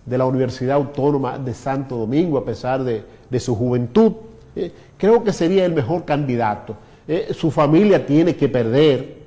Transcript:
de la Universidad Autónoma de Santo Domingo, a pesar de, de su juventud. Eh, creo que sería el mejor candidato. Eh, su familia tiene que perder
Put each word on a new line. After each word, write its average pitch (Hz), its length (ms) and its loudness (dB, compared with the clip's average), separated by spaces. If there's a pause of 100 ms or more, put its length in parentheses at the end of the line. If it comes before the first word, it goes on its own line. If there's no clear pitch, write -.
de 123 120 -4
la 131 80 2
Universidad 131 500 -2
Autónoma 135 640 -2
de 123 140 -6
Santo 135 420 -6
Domingo, 135 420 0
a 120 80 -4
pesar 127 380 -4
de, 113 200 -4 (260)
de 123 100 -2
su 123 160 -4
juventud. 123 560 2 (440)
Eh, 175 160 -6 (260)
creo 226 260 2
que 208 80 -2
sería 180 340 2
el 170 80 0
mejor 160 300 -2
candidato. 117 720 -2 (320)
Eh, 175 240 -4
su 165 180 -2
familia 156 560 4
tiene 156 300 2
que 135 140 0
perder 127 760 2